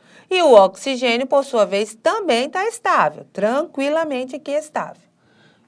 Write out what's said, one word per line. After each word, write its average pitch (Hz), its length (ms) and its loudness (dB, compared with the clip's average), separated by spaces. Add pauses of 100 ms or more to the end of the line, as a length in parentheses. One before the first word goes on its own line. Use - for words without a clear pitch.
(300)
E 370 120 0
o 294 120 6
oxigênio, 240 760 2
por 277 160 2
sua 233 220 0
vez, 202 300 -4
também 320 520 -2
tá 381 180 -6
estável. 285 680 -2
Tranquilamente 277 1000 -4
aqui 277 160 -12
estável. 285 520 -8 (640)